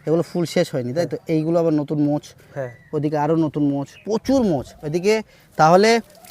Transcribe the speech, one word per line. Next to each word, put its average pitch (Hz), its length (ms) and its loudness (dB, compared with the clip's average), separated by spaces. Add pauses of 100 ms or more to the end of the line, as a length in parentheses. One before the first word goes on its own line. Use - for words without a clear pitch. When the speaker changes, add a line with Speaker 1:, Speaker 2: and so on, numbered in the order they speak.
Speaker 1:
এগুলো 160 160 0
ফুল 175 220 -4
শেষ 165 300 -2
হয়নি, 123 200 -4
তাই 170 120 -2
তো? 147 100 -8
Speaker 2:
হ্যাঁ। 160 200 -4
Speaker 1:
এইগুলো 165 240 0
আবার 165 120 0
নতুন 147 300 -2
মোচ। 147 320 -2 (200)
Speaker 2:
হ্যাঁ। 131 160 -8 (220)
Speaker 1:
ওদিকে 151 260 -2
আরও 151 180 0
নতুন 151 340 0
মোচ, 139 180 -4 (160)
প্রচুর 240 380 0
মোচ। 151 400 -2
ওইদিকে 180 400 -2 (340)
তাহলে 196 440 6 (300)